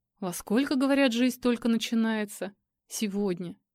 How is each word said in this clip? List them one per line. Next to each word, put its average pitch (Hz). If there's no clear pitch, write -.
Во 180
сколько, 277
говорят, 269
жизнь 240
только 240
начинается? 226
Сегодня, 190